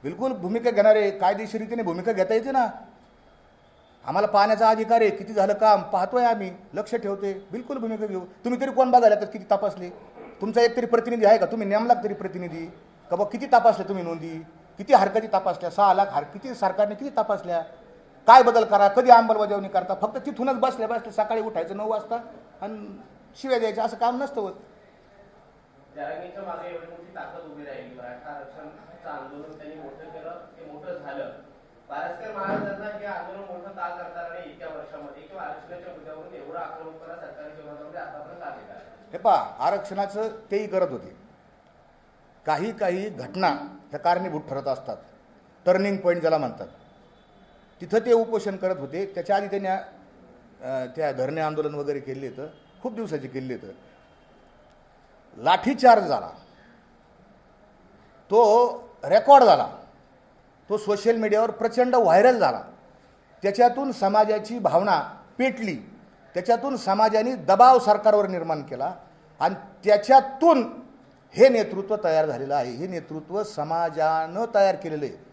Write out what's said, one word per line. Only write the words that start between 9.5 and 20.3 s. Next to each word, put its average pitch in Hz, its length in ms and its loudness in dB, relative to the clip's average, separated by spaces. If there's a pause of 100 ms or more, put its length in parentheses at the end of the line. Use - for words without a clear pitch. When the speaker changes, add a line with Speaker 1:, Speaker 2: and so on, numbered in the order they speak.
Speaker 1:
तुमचा 220 200 0
एक 233 160 4
तरी 233 100 -2
प्रतिनिधी 233 380 0
आहे 214 140 8
का? 185 80 2
तुम्ही 220 220 -4
नेमला 226 260 4 (100)
तरी 202 100 -4
प्रतिनिधी 175 520 -10 (440)
का 175 60 -2
बा 202 80 0
किती 226 220 -8
तपासल्या 226 420 4
तुम्ही 190 160 -6
नोंदी, 165 420 -10 (320)
किती 226 160 2
हरकती 214 320 4
तपासल्या, 185 440 -2
सहा 196 240 4
लाख 196 160 2
हर-, 147 140 -4
किती 226 300 -14
सरकारने 208 400 -2
किती 269 160 -10
तपासल्या, 196 500 -4 (680)
काय 247 160 12
बदल 226 220 4
करा, 202 240 4
कधी 247 220 4
अंमलबजावणी 214 580 6
करता? 185 260 -4
फक्त 220 320 -6
तिथूनच 269 280 -2